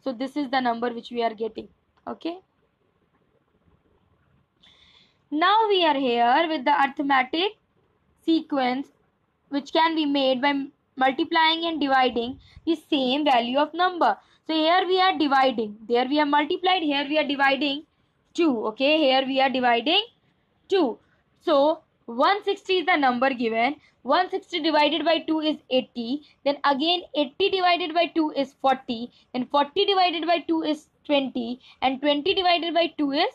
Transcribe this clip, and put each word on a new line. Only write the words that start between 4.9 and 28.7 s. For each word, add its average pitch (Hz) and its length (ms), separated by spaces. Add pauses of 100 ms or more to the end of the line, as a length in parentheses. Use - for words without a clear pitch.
Now 392 380
we 370 160
are 302 140
here 247 500
with 311 160
the 294 160
arithmetic 277 760 (680)
sequence 277 640 (600)
which 277 240
can 330 240
be 311 100
made 269 340
by 277 100
m-, 277 220 (240)
multiplying 320 680
and 330 140
dividing 254 580 (260)
the 320 120
same 269 480
value 247 340
of 302 160
number. 330 420 (300)
So 320 80
here 330 320
we 370 140
are 370 180
dividing, 262 600 (100)
there 240 200
we 294 120
are 302 60
multiplied, 339 560
here 285 260
we 302 100
are 302 80
dividing 277 600 (480)
two. 285 320
Okay, 269 320
here 269 280
we 262 140
are 269 100
dividing 247 540 (640)
two. 370 300 (420)
So 311 420 (240)
one 311 380
sixty 392 340
is 302 80
the 349 100
number 262 380
given. 233 420 (260)
One 330 260
sixty 370 320
divided 294 440
by 320 160
two 311 180
is 311 200 (120)
eighty. 254 520 (220)
Then 285 200
again 311 380 (120)
eighty 370 360
divided 359 440
by 339 120
two 311 300
is 277 240
forty. 254 520 (200)